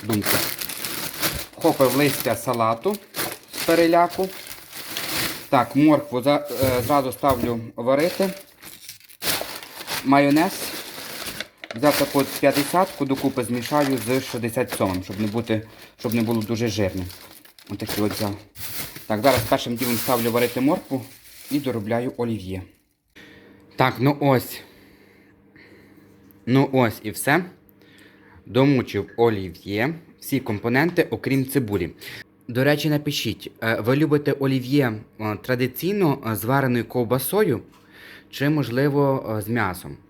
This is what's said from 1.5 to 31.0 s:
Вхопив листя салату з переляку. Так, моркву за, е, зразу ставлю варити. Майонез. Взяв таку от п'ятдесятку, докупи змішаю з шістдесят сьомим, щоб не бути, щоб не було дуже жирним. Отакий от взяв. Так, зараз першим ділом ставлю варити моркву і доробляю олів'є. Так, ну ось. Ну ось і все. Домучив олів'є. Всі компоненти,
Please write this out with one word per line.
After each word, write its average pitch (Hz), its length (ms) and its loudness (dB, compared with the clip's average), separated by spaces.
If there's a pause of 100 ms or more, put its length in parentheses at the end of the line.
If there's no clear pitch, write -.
Вхопив 135 380 2
листя 135 400 2
салату 117 600 0 (560)
з - 120 -8
переляку. 170 640 4 (1200)
Так, 135 280 2
моркву 143 460 4
за, 143 140 4
е, 127 460 0
зразу 131 300 2
ставлю 120 480 0 (160)
варити. 151 540 2 (1700)
Майонез. 143 480 4 (1200)
Взяв 139 220 4
таку 139 200 0
от 135 80 2 (140)
п'ятдесятку, 143 640 2
докупи 131 400 0
змішаю 131 540 0
з 123 220 0
шістдесят 123 500 -4
сьомим, 92 320 0
щоб 98 180 -8
не 107 60 2
бути, 110 360 -2 (360)
щоб 113 160 -2
не 117 80 2
було 113 200 0
дуже 113 260 -2
жирним. 95 380 -2 (640)
Отакий 101 340 -4
от 101 80 0
взяв. 101 240 -4 (680)
Так, 107 160 -2
зараз 131 260 4
першим 127 280 0
ділом 120 180 -2
ставлю 117 360 0
варити 123 300 2
моркву 135 440 0 (460)
і 143 100 0
доробляю 117 560 -2
олів'є. 95 460 -4 (1120)
Так, 127 220 4
ну 143 220 4
ось. 135 400 2 (1900)
Ну 123 260 4
ось 123 300 2
і 107 80 -6
все. 156 340 0 (1000)
Домучив 120 720 2
олів'є. 107 760 0 (260)
Всі 131 200 -2
компоненти, 131 680 0